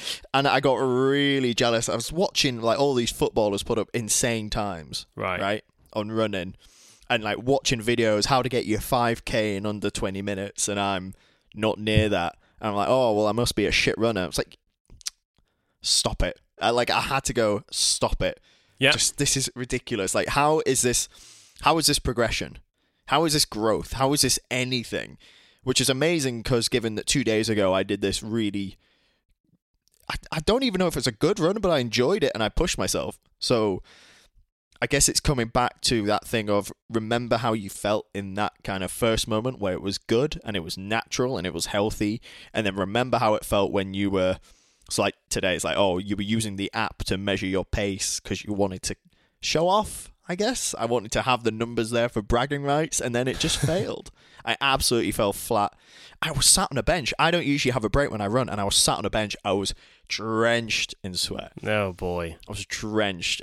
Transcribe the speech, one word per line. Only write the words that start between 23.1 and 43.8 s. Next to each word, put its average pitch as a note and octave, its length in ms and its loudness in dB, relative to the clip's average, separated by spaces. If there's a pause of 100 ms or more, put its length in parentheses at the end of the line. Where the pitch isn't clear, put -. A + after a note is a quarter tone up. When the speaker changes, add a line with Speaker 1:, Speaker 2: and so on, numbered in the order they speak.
Speaker 1:
is D#3 80 2
this D3 120 2
growth? G#2+ 500 0
How C3+ 180 2
is D3 100 2
this B2+ 160 2 (120)
anything? B2 640 -4 (460)
Which B2+ 180 0
is B2 80 2
amazing, C3+ 540 0
'cause A#2 260 2
given A2+ 280 0
that - 100 -4
two C3+ 180 2
days A2 240 2
ago G2+ 240 2
I F#2+ 120 4
did G2 160 -2
this G2 220 0
really, G#2 540 -4 (1300)
I, - 60 -6 (160)
I D#3 80 -4
don't A3+ 240 2
even F#3 160 0
know F#3 60 4
if D#3+ 100 -2
it's C3 100 -2
a C3+ 60 0
good E3+ 260 0
run, F#3+ 220 2
but F#3+ 100 2
I D#3 80 4
enjoyed B2 460 2
it C3 100 2
and A2+ 80 -2
I G#2+ 80 2
pushed - 260 0
myself. F#2 420 -2 (200)
So G#2+ 440 2 (1000)
I B2 40 2
guess C#3 220 2
it's - 120 -2
coming B2 280 2
back B2 340 0
to A#2 240 2
that G#2 200 0
thing G#2+ 240 -2
of G2+ 200 2 (200)
remember A2+ 480 0
how A2+ 160 0
you G2 160 -4
felt - 440 -2
in G2 200 -6
that G2+ 180 -2 (120)
kind F#2+ 200 -4
of F2+ 60 -4
first - 360 0
moment A#2 340 -2
where G2 120 0
it F2+ 80 -4
was G2 160 -4
good C#3+ 480 0
and G#2+ 120 -4
it F2+ 40 -2
was E2 160 -8
natural A2+ 600 -2
and F2 80 -4
it E2 80 -4
was E2+ 120 -4
healthy. G#2+ 540 0 (320)
And A2 140 0
then F#2+ 100 -2
remember A2+ 420 0
how G#2+ 160 4
it - 120 -2
felt G2 260 2
when F#2+ 220 -2